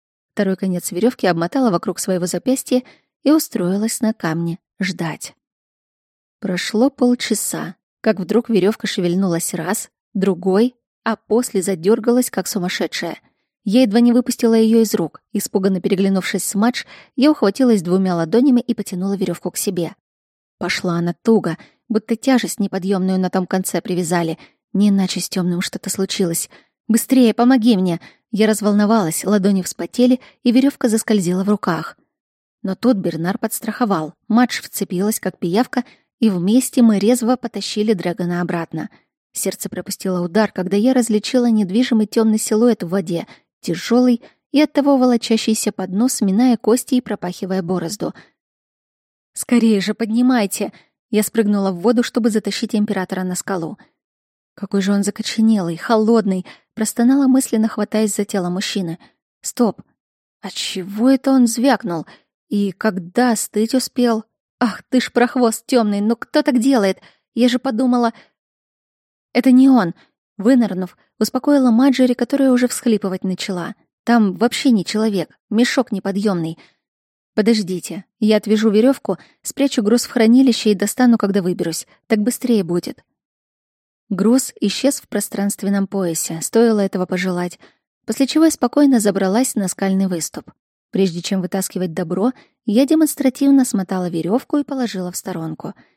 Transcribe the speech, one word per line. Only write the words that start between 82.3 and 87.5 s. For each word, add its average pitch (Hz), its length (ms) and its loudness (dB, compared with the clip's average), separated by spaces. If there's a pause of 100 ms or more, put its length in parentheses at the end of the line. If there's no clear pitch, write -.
будет". 175 400 -6 (1040)
Груз 214 520 0
исчез 262 400 -2
в - 60 -20
пространственном 202 800 -4
поясе, 170 560 -6
стоило 226 380 2
этого 190 260 -2
пожелать, 180 540 -6 (460)